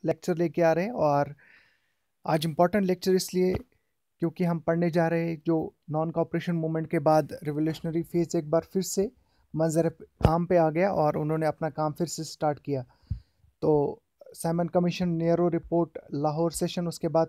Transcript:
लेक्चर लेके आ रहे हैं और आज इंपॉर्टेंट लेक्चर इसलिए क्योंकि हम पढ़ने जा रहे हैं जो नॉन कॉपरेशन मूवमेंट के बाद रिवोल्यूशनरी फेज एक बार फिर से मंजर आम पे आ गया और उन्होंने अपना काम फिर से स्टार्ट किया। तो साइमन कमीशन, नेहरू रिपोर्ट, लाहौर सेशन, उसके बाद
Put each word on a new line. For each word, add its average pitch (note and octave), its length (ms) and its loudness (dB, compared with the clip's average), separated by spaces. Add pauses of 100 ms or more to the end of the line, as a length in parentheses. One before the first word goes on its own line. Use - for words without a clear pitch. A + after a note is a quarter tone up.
लेक्चर D#3+ 320 -2
लेके E3+ 260 0
आ E3 100 6
रहे E3+ 120 0
हैं A#3 80 -6
और C#3+ 420 0 (920)
आज D#3+ 200 0
इंपॉर्टेंट F3 380 2
लेक्चर F#3 300 0
इसलिए F#3 400 0 (640)
क्योंकि E3+ 260 -2
हम E3+ 160 0
पढ़ने E3+ 300 0
जा E3 180 2
रहे E3 200 0
हैं D#3+ 180 -6
जो D#3+ 280 0 (160)
नॉन D#3 200 -2
कॉपरेशन E3 420 -2
मूवमेंट D#3+ 380 -2
के E3+ 80 0
बाद D#3 460 2
रिवोल्यूशनरी D#3 580 -4
फेज E3+ 340 -2
एक D3+ 140 -2
बार E3 100 4 (120)
फिर F#3+ 100 0
से G3 280 -2 (460)
मंजर D#3+ 360 2 (340)
आम E3+ 200 2
पे F3+ 100 2
आ D#3+ 140 4
गया F3 200 0
और D#3 260 0
उन्होंने D#3 300 -2
अपना D3+ 240 -2
काम D#3 220 -4
फिर E3+ 140 -4
से - 180 -8
स्टार्ट D3+ 340 -4
किया। C3+ 260 -4 (800)
तो D3+ 400 2 (300)
साइमन E3+ 360 -2
कमीशन, F3 400 0
नेहरू E3+ 400 2
रिपोर्ट, E3+ 500 -2 (160)
लाहौर D#3 380 0
सेशन, F3 360 -4
उसके E3 200 -6
बाद D#3+ 200 2